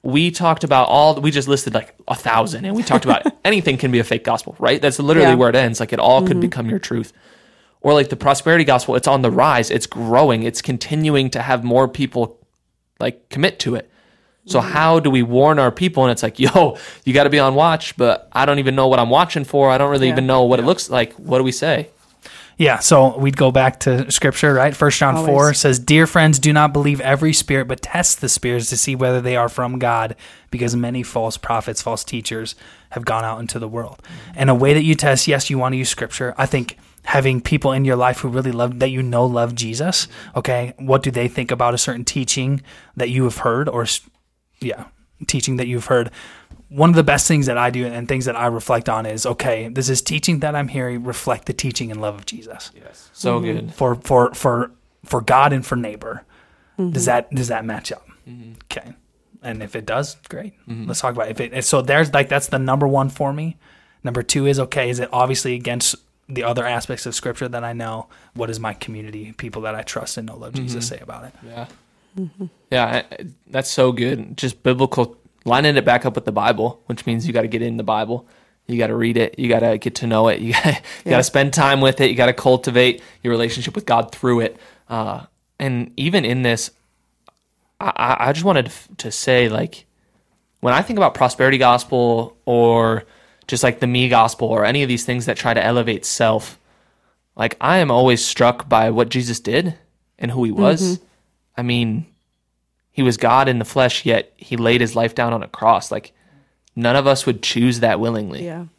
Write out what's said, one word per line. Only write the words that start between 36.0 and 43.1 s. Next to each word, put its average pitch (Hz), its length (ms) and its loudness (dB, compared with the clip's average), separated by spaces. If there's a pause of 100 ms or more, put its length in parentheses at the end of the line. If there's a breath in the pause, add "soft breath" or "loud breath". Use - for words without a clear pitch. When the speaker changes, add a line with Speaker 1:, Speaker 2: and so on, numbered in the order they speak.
Speaker 3:
I 135 80 0
think 127 320 -4 (280 loud breath)
having 131 360 0
people 139 320 0
in 135 100 0
your 131 140 2
life 123 220 0
who 131 100 -6
really 127 240 -4
love, 120 260 -4
that 131 100 0
you 127 140 -4
know 120 220 0
love 120 280 -2
Jesus, 117 540 -4 (280 loud breath)
okay, 123 420 -4
what 135 260 0
do 139 80 -2
they 120 160 -4
think 120 240 -6
about 120 220 0
a 120 40 -2
certain 123 280 -4
teaching 135 560 -4 (340 loud breath)
that 123 140 -4
you 127 160 0